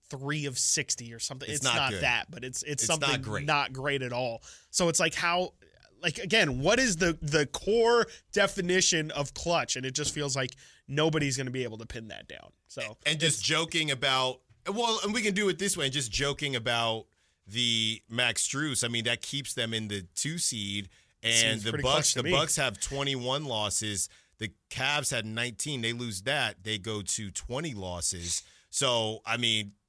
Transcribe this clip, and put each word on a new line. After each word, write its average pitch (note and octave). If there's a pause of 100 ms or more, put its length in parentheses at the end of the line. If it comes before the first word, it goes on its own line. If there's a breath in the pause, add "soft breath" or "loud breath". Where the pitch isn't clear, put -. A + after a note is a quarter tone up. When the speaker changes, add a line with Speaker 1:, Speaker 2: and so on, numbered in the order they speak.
Speaker 1:
three C#3+
of C3
sixty -
or A#2
something. C3+
Speaker 2:
It's D3
Speaker 1:
It's C#3
Speaker 2:
not B2
Speaker 1:
not C3
Speaker 2:
good. G2
Speaker 1:
that, A#2+
but A#2
it's, C3
it's D3
Speaker 2:
It's -
not D#3
Speaker 1:
something C3+
Speaker 2:
great. G#2+
Speaker 1:
not C#3+
great C3+
at B2
all. A#2+ (300 loud breath)
So F3
it's E3
like, E3
how, F3 (460)
like, E3
again, F3+
what F#3+
is B3
the, E3
the D3+
core A3+ (260 loud breath)
definition F#3
of C#3+
clutch? E3
And B2+
it C3
just D3
feels C#3+
like C3 (320 loud breath)
nobody's D3
gonna C3
be B2+
able A2
to A2+
pin A2+
that G#1
down. - (160)
So C#3
Speaker 2:
And D3+
just E3
Speaker 1:
it's -
Speaker 2:
joking D#3+
about, C3 (300)
well, A3+
and G3+
we A#3
can G3+
do G3+
it E3+
this F#3+
way, D3
and C3
just B2+
joking C#3+
about A#2 (380)
the A2+
Max A#2
Strus. C#3
I A#2+
mean, A#2
that A#2+
keeps C#3
them A2+
in A2
the G2+ (120)
two D#3+
seed, G2+ (360 soft breath)
and A#2
Speaker 1:
Seems A2+
Speaker 2:
the A2+
Speaker 1:
pretty C#3+
Speaker 2:
Bucks, C3
Speaker 1:
clutch D3+
to -
Speaker 2:
the -
Speaker 1:
me. D3
Speaker 2:
Bucks D#3
have B2+
twenty-one C#3
losses. G#2 (300 soft breath)
The A2+ (180)
Cavs C#3
had A2+
nineteen. A#2+
They A2+
lose A#2
that, B2
they G#2+
go G#2
to G2
twenty C3+
losses. F2 (260 soft breath)
So, A2+
I A2+
mean A2 (160)